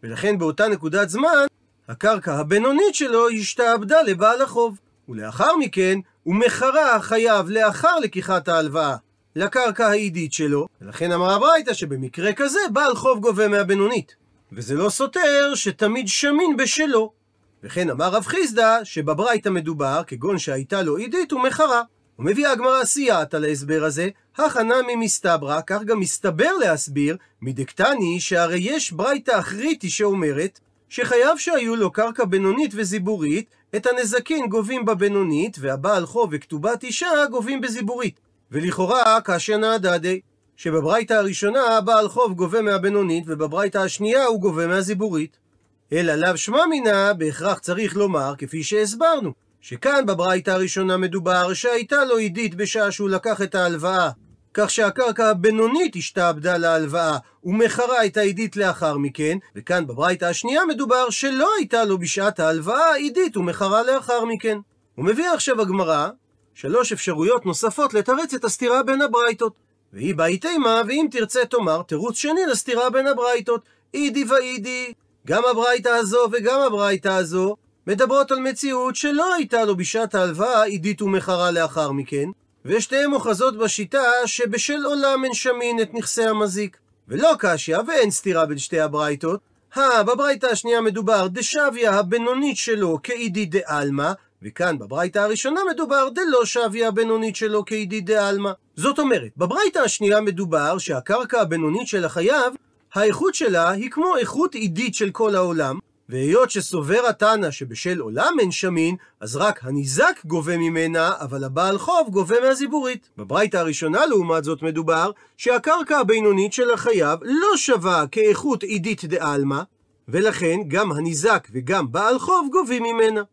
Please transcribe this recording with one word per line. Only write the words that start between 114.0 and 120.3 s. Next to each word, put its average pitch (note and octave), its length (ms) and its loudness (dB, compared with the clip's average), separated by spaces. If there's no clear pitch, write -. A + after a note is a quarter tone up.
לעומת E3+ 380 2
זאת, D3 180 -4
מדובר D#3+ 500 0
שהקרקע D4 600 2
הבינונית G#3 560 2
של B3 180 2
החייב F3 520 2
לא E4 340 2
שווה F3 540 2
כאיכות G#3+ 520 2
עידית G3 420 -4
דעלמא, D3 560 -2
ולכן F3 600 0